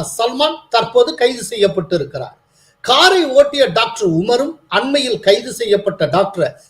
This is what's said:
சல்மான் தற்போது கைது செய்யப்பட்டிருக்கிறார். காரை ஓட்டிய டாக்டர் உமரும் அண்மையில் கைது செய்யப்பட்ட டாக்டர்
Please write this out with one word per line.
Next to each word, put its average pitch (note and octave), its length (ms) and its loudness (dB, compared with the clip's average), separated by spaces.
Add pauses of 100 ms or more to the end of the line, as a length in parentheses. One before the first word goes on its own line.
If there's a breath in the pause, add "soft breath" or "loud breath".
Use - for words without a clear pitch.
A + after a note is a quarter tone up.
சல்மான் C4 480 -2 (120)
தற்போது A#3+ 460 2
கைது B3 280 -2
செய்யப்பட்டிருக்கிறார். F3 920 -4 (480)
காரை F4 460 4
ஓட்டிய C#4+ 420 4
டாக்டர் A3 420 -2
உமரும் A#3+ 400 0 (160)
அண்மையில் B3+ 500 -2
கைது A#3 340 0
செய்யப்பட்ட G3+ 520 -2
டாக்டர் E3 440 0 (200 soft breath)